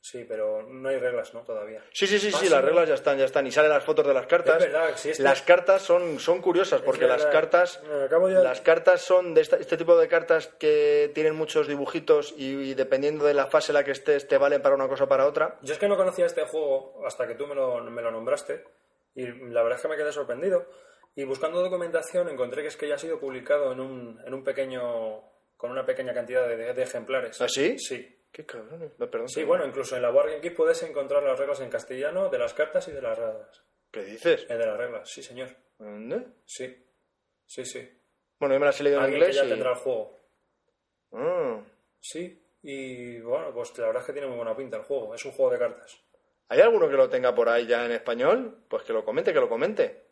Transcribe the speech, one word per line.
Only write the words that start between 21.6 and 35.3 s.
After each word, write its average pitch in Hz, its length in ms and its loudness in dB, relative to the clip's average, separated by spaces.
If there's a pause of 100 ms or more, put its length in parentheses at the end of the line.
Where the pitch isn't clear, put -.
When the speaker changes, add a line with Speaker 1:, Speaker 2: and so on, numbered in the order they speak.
Speaker 1:
documentación 175 680 -4
encontré 127 340 -6
que 151 60 -8
es 147 80 -14
que 147 120 -8
ya 147 60 -2
ha 139 40 -8
sido 165 200 -6
publicado 135 540 -2
en 127 80 -10
un, 127 440 -12
en 127 80 -12
un 135 120 -10
pequeño, 123 760 -6 (340)
con 120 160 -8
una 131 120 -6
pequeña 127 300 -4
cantidad 123 340 -2
de, 117 240 -6
de 127 100 -4
ejemplares. 123 600 -6
Speaker 2:
¿Ah, 120 60 0
sí? 165 320 0
Speaker 1:
Sí. - 340 -12 (160)
Speaker 2:
Qué - 140 -20
cabrones. 147 540 -16
No, 120 120 -6
perdón, 117 200 -6
Speaker 1:
Sí, - 60 -8
Speaker 2:
perdón. 151 120 -4
Speaker 1:
bueno, 170 180 2
incluso 127 300 -6
en 123 60 -4
la 120 80 2
Board 143 180 4
Game 156 140 -6
Geek 170 120 -8
puedes 160 280 2
encontrar 143 400 -2
las 131 160 0
reglas 139 240 -4
en 120 80 -10
castellano 143 580 -4
de - 100 -4
las - 140 -2
cartas 165 360 -2
y 160 40 -14
de 139 80 -12
las 113 180 -6
reglas. 110 460 -10 (260)
Speaker 2:
¿Qué 104 140 -10
dices? 113 460 -2
Speaker 1:
Eh, 120 40 -6
de 117 120 -2
las 107 100 -4
reglas, 117 340 -8
sí, - 120 -16
señor. 127 260 -14 (300)